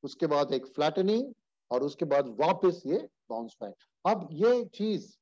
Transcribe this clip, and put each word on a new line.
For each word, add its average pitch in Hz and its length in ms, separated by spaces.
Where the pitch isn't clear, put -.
उसके 143 220
बाद 143 260
एक 131 140
flattening 196 640
और 127 120
उसके 143 220
बाद 143 240
वापस 175 460
ये 160 120
bounce 113 320
back। 104 120
अब 180 280
ये 233 320
चीज 202 480